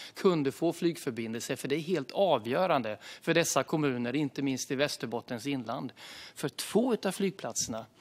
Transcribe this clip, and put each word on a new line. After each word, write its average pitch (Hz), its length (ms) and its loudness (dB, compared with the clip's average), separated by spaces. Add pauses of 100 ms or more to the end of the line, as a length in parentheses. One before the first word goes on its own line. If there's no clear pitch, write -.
(140)
kunde 156 380 4
få 165 200 0
flygförbindelse. 120 840 -2
För - 120 -6
det 139 80 2
är 165 40 0
helt 151 320 -2
avgörande 135 840 2 (240)
för 165 120 2
dessa 156 280 4
kommuner, 127 540 0
inte 147 260 -2
minst 135 280 -2
i 147 40 -2
Västerbottens 123 720 -2
inland. 131 460 -4 (420)
För - 140 -4
två 233 460 2
utav 196 180 0
flygplatserna 120 720 -4 (140)